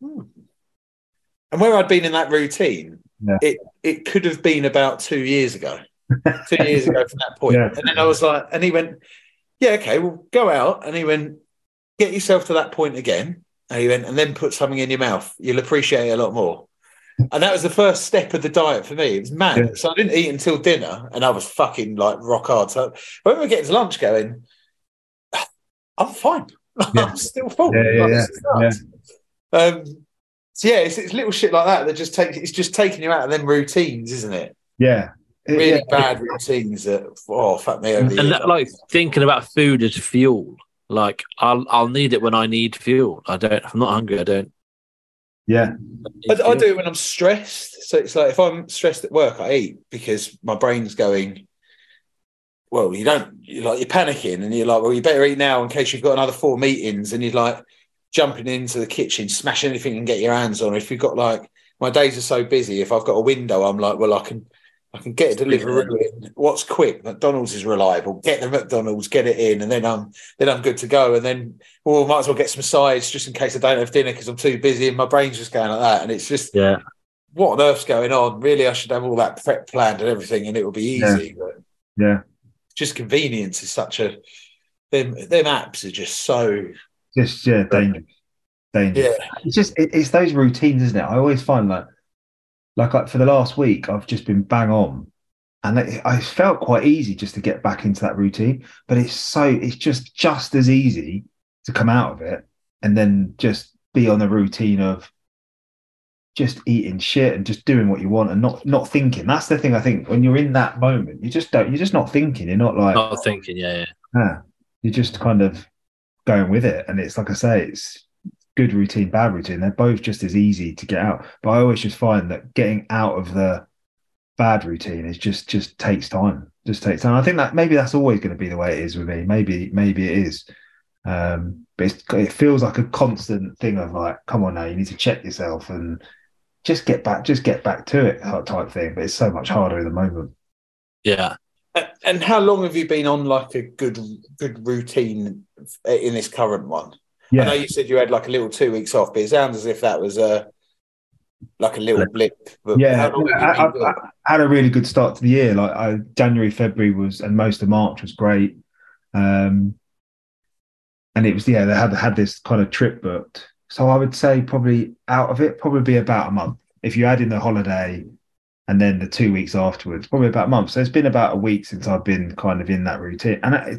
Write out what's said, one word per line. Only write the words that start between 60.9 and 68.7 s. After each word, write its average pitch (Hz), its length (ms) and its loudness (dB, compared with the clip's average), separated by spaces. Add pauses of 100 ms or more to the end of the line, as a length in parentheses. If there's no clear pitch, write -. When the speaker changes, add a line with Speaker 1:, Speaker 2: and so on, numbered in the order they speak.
Speaker 1:
got, 131 160 0
like, 113 360 -2 (280)
my 127 120 -2
days 135 260 2
are 123 40 -8
so 123 220 -2
busy, 113 380 -2
if 95 100 -2
I've 113 140 0
got - 80 0
a 107 80 2
window, 120 420 0
I'm 98 140 0
like, 101 220 -2
"Well, 107 160 2
I 98 80 -2
can, 117 240 -14 (440)
I 110 60 -18
can 120 160 -14
get 151 160 2
a 113 40 0
Speaker 3:
Squeeze 131 280 0
it - 0 -
in. 110 60 -8
Speaker 1:
Deliveroo 123 340 0
in. - 320 -6
What's 147 300 0
quick? - 400 0
McDonald's 117 500 -2
is 101 100 -10
reliable. 95 600 0
Get 147 180 0
the 127 80 -6
McDonald's, 113 580 -4